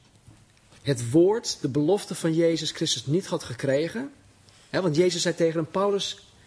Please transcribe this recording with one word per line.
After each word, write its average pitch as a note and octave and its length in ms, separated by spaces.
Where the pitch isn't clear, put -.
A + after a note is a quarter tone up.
het A#2+ 280
woord, F#3 500
de - 80
belofte D#3 460
van D#3+ 200
Jezus E3 360
Christus - 360
niet E3+ 200
had E3 180
gekregen, D#3 680
hè, E3 80
want D#3+ 140
Jezus F3 260
zei E3+ 120
tegen E3 260
hem: D#3 100
"Paulus, G3 560